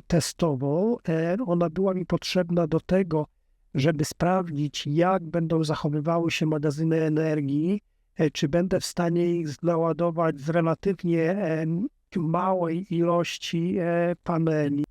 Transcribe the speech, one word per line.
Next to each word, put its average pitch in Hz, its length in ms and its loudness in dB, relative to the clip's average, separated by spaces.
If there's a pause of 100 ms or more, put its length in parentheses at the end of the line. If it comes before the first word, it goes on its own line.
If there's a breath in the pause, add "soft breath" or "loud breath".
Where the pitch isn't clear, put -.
testową. 165 920 0 (120)
E, 165 360 0
ona 170 240 0
była 190 240 0
mi 185 120 -4
potrzebna 175 600 0
do 160 120 2
tego, 165 480 0 (460)
żeby 147 320 2
sprawdzić, 170 800 -2
jak 175 360 2
będą 160 400 0
zachowywały 156 680 0
się - 140 0
magazyny 156 560 0
energii, 156 800 0 (340)
e, 156 160 2
czy - 180 -2
będę 175 300 2
w - 60 -8
stanie 175 500 0
ich 156 280 -6
naładować 165 760 0
z 143 100 -6
relatywnie, 165 800 0
em, 170 560 -2 (280)
małej 175 800 -2
ilości, 170 840 0
e, 170 440 0
paneli. 151 680 0